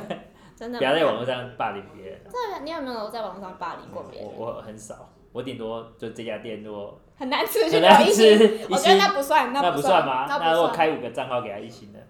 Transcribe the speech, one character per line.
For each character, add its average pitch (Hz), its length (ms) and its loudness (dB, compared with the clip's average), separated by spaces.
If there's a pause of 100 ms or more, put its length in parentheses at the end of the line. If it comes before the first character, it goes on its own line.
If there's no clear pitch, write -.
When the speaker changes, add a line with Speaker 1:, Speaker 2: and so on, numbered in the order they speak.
(560)
Speaker 1:
真 233 160 -14
的 - 60 -6
Speaker 2:
不 135 60 -2
要 139 100 2
在 160 100 2
网 110 120 0
络 120 100 -6
上 123 320 -8
霸 110 140 -4
凌 101 120 -12 (100)
别 95 120 -18
人 - 140 -16
啊。 - 120 -20
Speaker 1:
真 466 200 -6
的， 294 120 -12
你 311 60 -10
有 330 100 -10
没 262 100 -10
有 220 200 -10
在 233 100 -10
网 190 140 -10
络 196 80 -16
上 185 160 -16
霸 165 160 -8
凌 - 180 -20
过 160 120 -12
别 - 180 -16
人？ 104 120 -12
Speaker 2:
我， 113 200 -8
我 107 80 -14
很 110 160 -16
少， - 320 -18 (220)
我 120 100 -10
顶 120 160 -10
多 113 400 -10
就 117 120 -12
这 113 140 -14
家 110 140 -8
店 107 240 -12
如 107 100 -14
果 104 260 -14 (200)
Speaker 1:
很 262 100 -8
难 277 180 -2
吃 415 240 0
就 - 20 -4
Speaker 2:
很 - 100 4
难 214 240 10
吃， 208 200 4
Speaker 1:
有 214 80 10
一 214 40 6
星， 214 320 4
我 - 80 0
觉 320 100 2
得 381 80 10
那 392 160 4
不 285 100 -2
算， 277 280 2
Speaker 2:
一 - 20 -8
星。 - 0 -
Speaker 1:
那 180 200 0
不 - 0 -
算， - 0 -
Speaker 2:
那 - 0 -
不 139 100 -4
算 170 240 4
吗？ 131 200 -2
Speaker 1:
那 185 120 -4
不 170 60 -4
算。 160 60 2
Speaker 2:
那 165 40 2
如 170 60 4
果 127 100 2
开 160 260 2
五 113 60 -10
个 117 80 -8
账 127 180 -8
号 123 140 -4
给 110 80 -10
他 101 80 -10
一 113 100 -14
星 104 240 -20
呢？ 107 60 -20 (120)